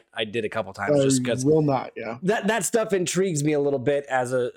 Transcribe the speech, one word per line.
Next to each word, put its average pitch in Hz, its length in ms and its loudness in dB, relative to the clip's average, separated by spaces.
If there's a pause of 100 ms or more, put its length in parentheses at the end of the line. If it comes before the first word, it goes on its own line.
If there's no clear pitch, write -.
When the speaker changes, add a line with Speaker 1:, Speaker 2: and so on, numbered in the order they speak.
(140)
Speaker 1:
I 113 100 -4
did 107 220 -4
a 104 40 -4
couple 113 220 -6
times 170 260 0
Speaker 2:
I 139 60 4
Speaker 1:
just 131 220 2
'cause 123 180 -2
Speaker 2:
will 156 180 4
not, 131 360 0
yeah. 117 260 -8
Speaker 1:
that, 202 240 0
that 220 160 0
stuff 220 300 0
intrigues 180 500 0
me 151 80 2
a 147 80 2
little 143 200 0
bit 143 260 0
as 127 260 -2
a, 123 260 0